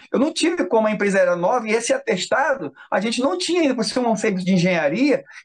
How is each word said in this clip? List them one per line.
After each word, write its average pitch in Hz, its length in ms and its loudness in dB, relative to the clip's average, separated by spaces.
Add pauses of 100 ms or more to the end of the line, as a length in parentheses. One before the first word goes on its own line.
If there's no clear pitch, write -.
(120)
Eu 202 60 0
não 285 120 2
tive 330 360 -2
como 220 200 2
a 214 40 2
empresa 202 280 0
era 180 160 4
nova 220 320 0
e 214 60 -6
esse 233 220 0
atestado, 254 760 -2 (200)
a 208 100 0
gente 226 220 -2
não 359 160 0
tinha 349 240 0
ainda, 269 120 2
por 220 80 -4
ser - 180 -2
um 233 140 2
serviço 185 300 -2
de 185 80 2
engenharia, 180 720 2 (200)